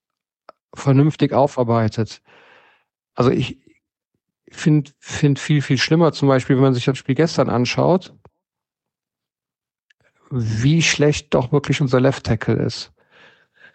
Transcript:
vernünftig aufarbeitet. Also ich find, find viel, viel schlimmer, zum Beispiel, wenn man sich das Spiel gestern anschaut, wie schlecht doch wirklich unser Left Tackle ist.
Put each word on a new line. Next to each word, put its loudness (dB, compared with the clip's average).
vernünftig 2
aufarbeitet. -2
Also -4
ich -6
find, -2
find -2
viel, -2
viel -2
schlimmer, 2
zum -2
Beispiel, 2
wenn 2
man 4
sich -4
das -2
Spiel -4
gestern 0
anschaut, 0
wie 0
schlecht 0
doch 0
wirklich 0
unser 2
Left 0
Tackle -2
ist. -6